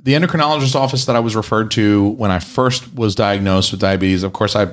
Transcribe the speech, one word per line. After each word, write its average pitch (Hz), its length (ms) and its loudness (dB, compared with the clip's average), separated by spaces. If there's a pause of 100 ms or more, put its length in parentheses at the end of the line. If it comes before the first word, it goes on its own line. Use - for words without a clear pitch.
the 131 120 0
endocrinologist 151 640 0
office 131 300 -2
that 120 100 0
I - 20 2
was 117 160 -2
referred 110 380 -2
to 104 380 4
when 107 200 -2
I 90 80 2
first - 560 -4
was 110 220 -2
diagnosed 98 560 0
with 95 80 -6
diabetes, 95 420 0
of 95 100 -4
course, 104 220 -2
I, 101 180 0